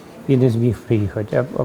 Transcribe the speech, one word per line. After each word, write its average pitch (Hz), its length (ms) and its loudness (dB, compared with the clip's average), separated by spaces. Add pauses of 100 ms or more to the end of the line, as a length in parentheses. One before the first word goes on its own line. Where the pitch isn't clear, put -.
(280)
і 139 80 4
не 127 140 4
зміг 113 280 0
приїхати, 104 580 -2
а, 123 80 2 (180)
а - 20 -2